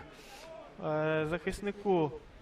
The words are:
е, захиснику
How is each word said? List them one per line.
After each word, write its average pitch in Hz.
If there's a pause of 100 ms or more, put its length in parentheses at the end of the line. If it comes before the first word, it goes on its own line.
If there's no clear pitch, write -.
(880)
е, 156
захиснику 185 (300)